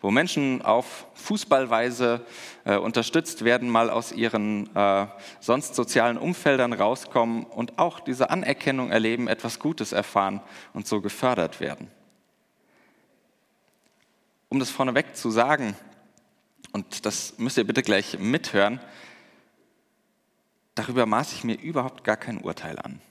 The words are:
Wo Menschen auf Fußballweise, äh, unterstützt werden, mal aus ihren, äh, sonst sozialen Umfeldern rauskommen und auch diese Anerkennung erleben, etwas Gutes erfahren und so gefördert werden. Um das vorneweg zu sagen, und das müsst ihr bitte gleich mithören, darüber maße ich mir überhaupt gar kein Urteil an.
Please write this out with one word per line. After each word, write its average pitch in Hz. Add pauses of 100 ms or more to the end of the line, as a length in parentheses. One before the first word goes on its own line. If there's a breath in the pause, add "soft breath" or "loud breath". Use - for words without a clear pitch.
Wo 101
Menschen 139
auf -
Fußballweise, 120 (440 loud breath)
äh, 101
unterstützt 117
werden, 120
mal 113
aus -
ihren, 107
äh, 98 (320 loud breath)
sonst -
sozialen 120
Umfeldern 135
rauskommen 113
und -
auch 165
diese 131
Anerkennung 135
erleben, 113
etwas 117
Gutes 147
erfahren 101 (320 loud breath)
und -
so 104
gefördert 101
werden. - (2500 soft breath)
Um 131
das 127
vorneweg 131
zu 117
sagen, 117 (960)
und -
das -
müsst 120
ihr 113
bitte 113
gleich 101
mithören, 113 (2000 loud breath)
darüber 120
maße 110
ich -
mir 117
überhaupt 143
gar 107
kein 107
Urteil 82
an. -